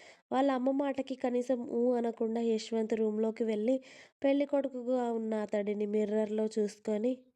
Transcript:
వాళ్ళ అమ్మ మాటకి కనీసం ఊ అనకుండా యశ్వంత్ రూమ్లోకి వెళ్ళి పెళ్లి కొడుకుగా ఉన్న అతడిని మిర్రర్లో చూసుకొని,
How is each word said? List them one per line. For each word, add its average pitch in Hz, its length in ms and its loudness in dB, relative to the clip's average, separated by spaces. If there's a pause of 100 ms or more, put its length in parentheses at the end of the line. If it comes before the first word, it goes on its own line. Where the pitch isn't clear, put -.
(300)
వాళ్ళ 262 200 2
అమ్మ 262 200 0
మాటకి 269 440 -2
కనీసం 247 460 0 (100)
ఊ 233 120 0 (100)
అనకుండా 233 480 -2
యశ్వంత్ 226 540 0
రూమ్లోకి 220 500 0
వెళ్ళి 220 320 2 (420)
పెళ్లి 277 280 2
కొడుకుగా 254 640 -2
ఉన్న 220 220 -2
అతడిని 208 520 -2
మిర్రర్లో 214 600 0
చూసుకొని, 214 680 0 (220)